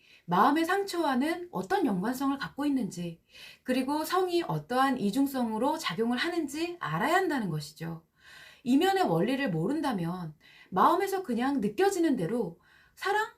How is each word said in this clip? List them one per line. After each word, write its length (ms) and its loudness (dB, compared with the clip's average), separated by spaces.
마음의 380 4
상처와는 880 0
어떤 340 0
연관성을 500 0
갖고 300 -6
있는지, 540 -4
그리고 420 -2
성이 380 2
어떠한 560 0
이중성으로 800 0
작용을 400 -2
하는지 600 -2
알아야 340 0
한다는 340 2
것이죠. 540 -8
이면의 400 4
원리를 460 2
모른다면 840 -2
마음에서 520 2
그냥 380 0
느껴지는 560 2
대로 420 -2
사랑? 320 0